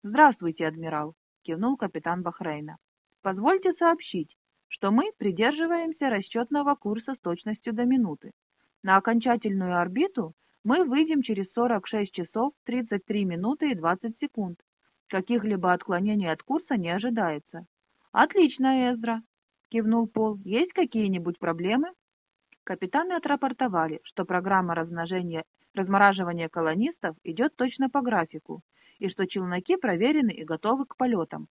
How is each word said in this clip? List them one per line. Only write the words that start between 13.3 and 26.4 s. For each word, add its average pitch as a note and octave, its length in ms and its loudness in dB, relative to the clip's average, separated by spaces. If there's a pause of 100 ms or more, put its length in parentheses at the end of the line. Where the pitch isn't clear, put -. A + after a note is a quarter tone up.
и B3 60 0
двадцать F3+ 420 -2
секунд. F#3+ 420 -6 (460)
Каких-либо F#3+ 680 -2
отклонений F#3 600 0
от D#3 100 -6
курса C#4+ 340 -4
не E3+ 140 -2
ожидается». F3+ 760 -4 (480)
«Отлично, C4 760 4
Эзра!» — A3+ 320 -4 (460)
кивнул A3+ 360 2
Пол. A3 380 -2
«Есть B3 280 0
какие-нибудь F#3+ 680 0
проблемы?» F#3+ 480 0 (760)
Капитаны C#4+ 520 -4
отрапортовали, A#3+ 880 -2
что - 200 -6
программа F3+ 520 0
размножения, E3 640 -4 (320)
размораживания F#3+ 760 4